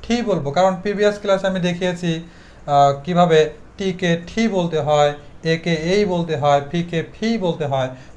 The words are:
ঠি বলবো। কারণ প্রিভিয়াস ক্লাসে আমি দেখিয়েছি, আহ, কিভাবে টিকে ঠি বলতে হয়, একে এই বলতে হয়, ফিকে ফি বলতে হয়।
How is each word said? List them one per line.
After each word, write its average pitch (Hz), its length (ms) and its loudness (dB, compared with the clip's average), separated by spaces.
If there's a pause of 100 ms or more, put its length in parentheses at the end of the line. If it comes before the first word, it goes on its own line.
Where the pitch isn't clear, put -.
ঠি 240 200 -2
বলবো। 170 280 -2
কারণ 180 320 2
প্রিভিয়াস 208 380 0
ক্লাসে 196 260 0
আমি 185 140 -2
দেখিয়েছি, 175 640 -2 (440)
আহ, 143 380 4
কিভাবে 165 460 4 (280)
টিকে 180 480 -2
ঠি 226 220 -2
বলতে 175 320 -2
হয়, 147 320 2 (320)
একে 165 300 0
এই 170 300 0
বলতে 170 320 -2
হয়, 143 240 4 (100)
ফিকে 170 320 -4 (180)
ফি 226 180 -2
বলতে 170 280 -2
হয়। 131 220 -2 (280)